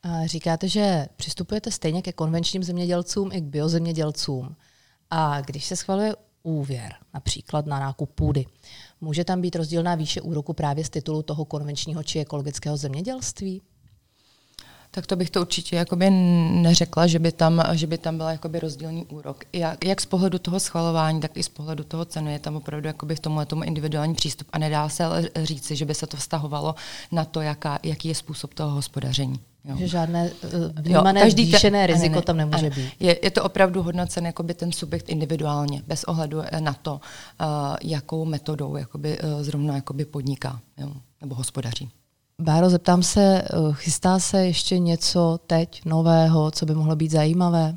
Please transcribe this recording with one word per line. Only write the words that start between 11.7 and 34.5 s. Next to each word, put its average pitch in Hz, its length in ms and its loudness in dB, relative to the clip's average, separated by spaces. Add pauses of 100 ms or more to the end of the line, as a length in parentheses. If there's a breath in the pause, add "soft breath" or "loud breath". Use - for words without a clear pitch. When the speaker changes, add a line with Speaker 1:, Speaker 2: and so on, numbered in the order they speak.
Speaker 1:
či - 180 -4
ekologického 147 560 -4
zemědělství? 190 840 -6 (1300 loud breath)
Speaker 2:
Tak 185 120 -6
to 190 100 0
bych 175 140 -2
to 185 100 0
určitě 175 360 -4
jakoby 175 300 2
n-, 175 560 6
neřekla, 170 440 6
že 165 120 4
by 160 140 4
tam, 165 300 4 (100)
že 165 140 0
by 165 120 -4
tam 165 180 -4
byla 160 160 -4
jakoby 160 280 -6
rozdílný 160 460 -8
úrok. 147 460 -14
Jak, 165 320 -4
jak 190 160 0
z - 60 -4
pohledu 185 320 2
toho 180 220 -2
schvalování, 160 600 0
tak 156 160 -6
i 160 60 -4
z - 60 -4
pohledu 151 360 -8
toho 165 200 -6
ceny 156 280 -6
je 147 60 -6
tam 151 180 -8
opravdu 151 300 -8
jakoby 151 300 -6
v - 40 -10
tomhle 156 260 -2
tomu 156 160 -4
individuální 156 520 -2
přístup - 380 -6
a 165 60 -4
nedá 151 300 0
se 160 160 -2
ale 165 240 0 (140)
říci, 151 340 -6
že 147 80 -4
by 147 100 -4
se 156 120 -6
to 151 100 -12
vztahovalo 151 580 -4 (380 loud breath)
na 165 120 0
to, 160 160 -6
jaká, 151 420 -4
jaký 160 260 -6
je 160 60 -2
způsob - 400 -10
toho 151 160 -4
hospodaření. 135 680 -4 (240)
Jo. 139 140 -8
Speaker 1:
Že 180 100 -2
žádné, 170 420 0 (140)
eh, 165 80 -8
Speaker 2:
Jo, 165 180 -2 (120)
Speaker 1:
vnímané 185 380 6
Speaker 2:
každý 220 240 8
te-, 165 60 2
Speaker 1:
zvýšené 202 280 8
Speaker 2:
ne, 190 80 6
Speaker 1:
riziko 165 300 4
Speaker 2:
ne, 175 60 2
Speaker 1:
tam 170 140 0
nemůže 156 260 2
Speaker 2:
ne. 143 140 0
Speaker 1:
být. 131 140 -6 (100)
Speaker 2:
Je, 175 220 4
je 190 80 2
to - 140 0
opravdu 190 380 2
hodnocen 175 440 -2
jakoby 170 280 -6